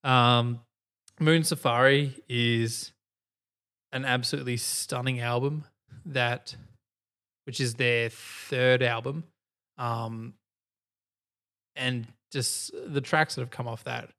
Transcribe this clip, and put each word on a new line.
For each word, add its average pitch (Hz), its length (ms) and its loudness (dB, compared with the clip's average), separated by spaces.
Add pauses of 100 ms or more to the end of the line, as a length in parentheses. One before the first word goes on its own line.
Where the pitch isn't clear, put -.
Um, 120 580 4 (600)
Moon 160 240 4
Safari 135 680 4 (140)
is 117 640 0 (1000)
an 131 120 -6
absolutely 123 520 -2
stunning 123 640 -4
album 131 440 -2 (420)
that, 123 500 -2 (920)
which 131 140 -8
is 120 140 -2
their 120 360 2
third 127 720 0
album. 123 400 -2 (560)
Um, 113 560 -6 (1400)
and 127 320 -4 (240)
just - 400 -4 (200)
the 139 80 0
tracks 156 360 0
that 131 60 -6
have 123 80 -8
come 120 180 -8
off 113 160 -10
that 120 340 -8